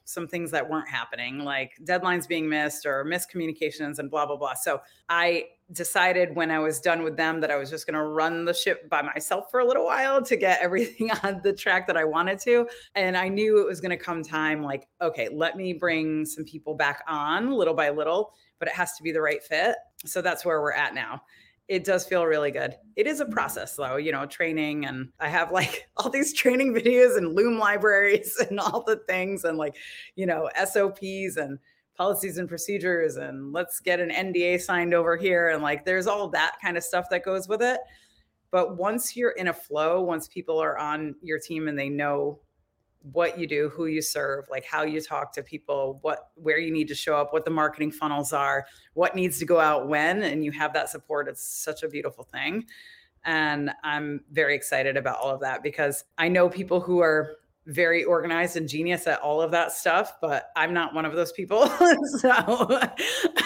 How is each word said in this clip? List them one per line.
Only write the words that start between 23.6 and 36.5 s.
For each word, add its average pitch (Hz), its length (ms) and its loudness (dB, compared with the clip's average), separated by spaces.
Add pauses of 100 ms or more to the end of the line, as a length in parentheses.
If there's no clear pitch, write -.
though, 135 220 -4
you 156 160 -2
know, 139 120 -2
training, 151 600 -2
and 131 240 -8 (100)
I 160 80 -2
have, 165 240 0
like, - 400 -2
<laughs> - 60 -14
all - 120 0
these 277 240 0
training 254 400 4
videos 240 440 6
and 170 180 0
Loom 226 240 4
libraries 202 800 4
<laughs> 240 120 0
and 202 80 -4
all 196 260 0
the 220 120 2 (100)
things 185 380 -2
and, 160 140 0
like, 147 180 -4 (400)
you 190 100 -2
know, 160 300 0
S 190 220 0
O 202 140 4
Ps 190 440 -6
and 139 240 -6 (380)
policies 190 400 -2
and 180 100 -6
procedures 170 720 -2
and 139 360 -10
let's 175 260 -4
get 175 200 0
an 175 120 -2
N 185 200 -2
D 175 120 2
A 180 160 2
signed 175 340 0
over 170 240 4
here. 175 320 4
And, 156 120 0
like, 147 220 0
there's 185 240 0
all 202 220 -2
that 156 340 0